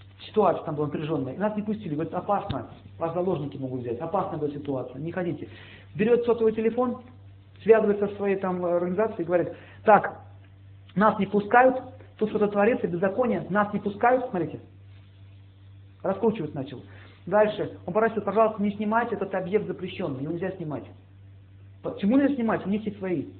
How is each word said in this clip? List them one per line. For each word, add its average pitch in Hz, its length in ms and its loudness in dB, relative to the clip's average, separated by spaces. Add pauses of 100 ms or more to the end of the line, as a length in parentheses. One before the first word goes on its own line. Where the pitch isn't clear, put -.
(280)
ситуация 175 380 2
там 156 100 -4
была 147 120 0
напряжённая. 147 480 -4
И - 20 -14
нас 214 180 -2
не 208 60 -4
пустили. 202 320 -6
Говорит, 160 200 -4
опасно, 180 540 -4 (320)
вас 160 140 -4
заложники 165 420 -2
могут 131 240 -6
взять. 120 200 -6
Опасная 170 380 -4
была 147 120 -2
ситуация, 135 500 -6
не 165 140 -6
ходите. 175 340 -6 (480)
Берёт 233 300 4
сотовый 226 260 4
телефон, 226 500 0 (640)
связывается 202 440 6
со 202 80 -6
своей 202 200 0
там 185 300 -2
организацией 180 560 0
и 165 40 -4
говорит, 170 280 0 (320)
«Так, - 340 6 (760)
нас 202 220 4
не 190 100 0
пускают, 240 540 4 (360)
тут 214 100 0
что-то 208 220 2
творится, 202 400 2
беззаконие, 196 600 0
нас 202 220 0
не 196 80 -2
пускают», 240 520 2
смотрите. 170 280 -4 (1400)
Раскручивать 190 500 0
начал. 131 280 -10 (440)
Дальше. 202 500 2 (120)
Он 175 60 -4
попросил, 220 280 2
«Пожалуйста, 214 400 2
не 208 120 2
снимайте, 214 420 -2
этот - 180 -6
объект 185 320 -2
запрещённый, 170 560 -6
его 160 120 -4
нельзя 180 180 -4
снимать». 151 320 -8 (1000)
Почему 202 360 2
нельзя 285 180 4
снимать? 220 280 0
У 185 60 -4
них 214 160 -2
есть 202 140 -6
свои 175 260 -2 (140)